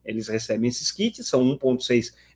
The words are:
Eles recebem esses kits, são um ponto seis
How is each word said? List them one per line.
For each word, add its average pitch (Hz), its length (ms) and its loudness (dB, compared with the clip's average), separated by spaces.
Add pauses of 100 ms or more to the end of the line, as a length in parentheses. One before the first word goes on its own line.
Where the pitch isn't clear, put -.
Eles 110 260 -6
recebem 113 420 0
esses - 200 -4
kits, 226 360 -4
são 127 160 2
um 135 160 2
ponto 127 260 0
seis 120 320 2 (200)